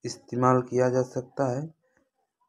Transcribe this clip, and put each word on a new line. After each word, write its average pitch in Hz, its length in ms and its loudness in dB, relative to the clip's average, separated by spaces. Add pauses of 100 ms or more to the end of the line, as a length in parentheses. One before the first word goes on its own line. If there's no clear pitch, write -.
इस्तेमाल 127 580 0
किया 123 280 0
जा 127 140 0
सकता 131 460 -6
है। 143 180 -6 (800)